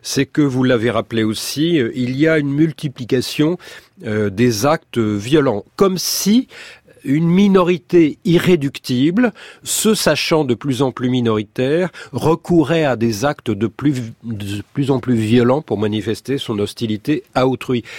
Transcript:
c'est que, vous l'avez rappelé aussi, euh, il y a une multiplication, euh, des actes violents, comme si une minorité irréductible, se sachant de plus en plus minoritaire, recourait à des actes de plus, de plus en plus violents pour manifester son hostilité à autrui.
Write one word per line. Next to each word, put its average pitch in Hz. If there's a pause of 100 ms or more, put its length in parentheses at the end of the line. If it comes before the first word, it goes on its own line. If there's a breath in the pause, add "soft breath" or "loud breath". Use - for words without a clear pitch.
c'est -
que, -
vous 131
l'avez 120
rappelé 113
aussi, 147
euh, 113
il 127
y 151
a 160
une 143
multiplication, 147 (480 loud breath)
euh, 107
des 107
actes 151
violents, 110 (120)
comme 190
si 220 (560 loud breath)
une 156
minorité 175
irréductible, 165 (300 loud breath)
se -
sachant 156
de 127
plus 131
en 131
plus 123
minoritaire, 127 (220 loud breath)
recourait 160
à 131
des 113
actes 147
de 104
plus, 123 (100)
de 101 (120)
plus 139
en 131
plus 123
violents 120
pour 104
manifester 107
son 113
hostilité 107 (100)
à 131
autrui. 127 (160 loud breath)